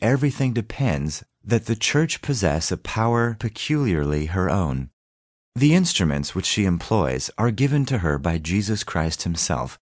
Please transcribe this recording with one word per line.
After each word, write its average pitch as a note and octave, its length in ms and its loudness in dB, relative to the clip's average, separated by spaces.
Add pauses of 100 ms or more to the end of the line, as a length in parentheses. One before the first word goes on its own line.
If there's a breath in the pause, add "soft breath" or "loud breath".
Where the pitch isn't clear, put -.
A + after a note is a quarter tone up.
everything C3 520 2
depends G2 720 -2 (200)
that A2 240 0
the A#2 80 0
Church D3+ 460 0
possess F2+ 500 0
a F2 60 0
power A#2 640 0
peculiarly F2 880 0
her F2+ 220 0
own. C#2 400 0 (680)
The D3 200 4
instruments D#2 580 0
which F2+ 140 -4
she G#2 180 0
employs E2 720 0
are A#2 140 0
given C3+ 340 2
to C3 140 -2
her D#2 180 2
by E2 220 0
Jesus G2 440 -2
Christ D#2+ 400 -2
himself D#2 600 -4